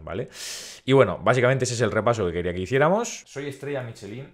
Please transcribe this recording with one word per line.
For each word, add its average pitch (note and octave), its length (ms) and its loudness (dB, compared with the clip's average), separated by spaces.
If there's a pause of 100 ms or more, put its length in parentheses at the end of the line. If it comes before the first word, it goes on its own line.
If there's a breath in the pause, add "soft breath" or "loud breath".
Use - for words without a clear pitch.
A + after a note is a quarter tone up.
¿vale? F2+ 260 -8 (560 loud breath)
Y C3 80 4
bueno, G#2+ 280 6
básicamente B2 420 4
ese A#2+ 100 -2
es A#2 80 -2
el G#2+ 80 2
repaso A2 360 2
que E2+ 60 -2
quería F2 220 -2
que F#2 60 -4
hiciéramos. D3+ 680 0
Soy C#3+ 200 -12
estrella C3+ 360 -8
Michelin A2+ 520 -14